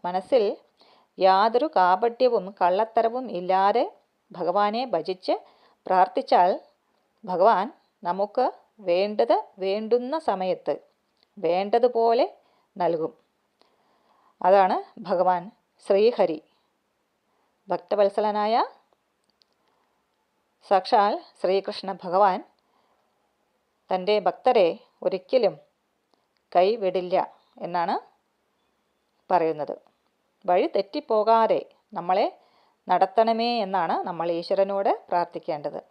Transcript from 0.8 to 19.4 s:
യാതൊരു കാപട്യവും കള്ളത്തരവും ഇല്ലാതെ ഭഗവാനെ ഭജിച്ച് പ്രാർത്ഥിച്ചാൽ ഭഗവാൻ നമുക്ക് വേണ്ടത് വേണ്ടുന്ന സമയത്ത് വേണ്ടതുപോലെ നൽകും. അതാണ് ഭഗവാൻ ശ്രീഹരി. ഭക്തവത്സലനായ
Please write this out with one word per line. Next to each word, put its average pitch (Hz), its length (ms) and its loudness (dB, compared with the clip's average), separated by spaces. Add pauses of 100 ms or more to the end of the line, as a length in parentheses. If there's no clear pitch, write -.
യാതൊരു 220 520 4
കാപട്യവും 214 840 0
കള്ളത്തരവും 226 800 0
ഇല്ലാതെ 190 540 0 (460)
ഭഗവാനെ 202 540 -2
ഭജിച്ച് 190 500 -4 (520)
പ്രാർത്ഥിച്ചാൽ 185 640 2 (720)
ഭഗവാൻ 185 420 2 (380)
നമുക്ക് 202 420 -4 (400)
വേണ്ടത് 208 520 0 (200)
വേണ്ടുന്ന 220 600 -2
സമയത്ത് 185 560 -4 (600)
വേണ്ടതുപോലെ 226 880 2 (500)
നൽകും. 165 380 -2 (1300)
അതാണ് 196 360 4 (220)
ഭഗവാൻ 180 440 -2 (420)
ശ്രീഹരി. 202 540 2 (1300)
ഭക്തവത്സലനായ 208 880 0 (2000)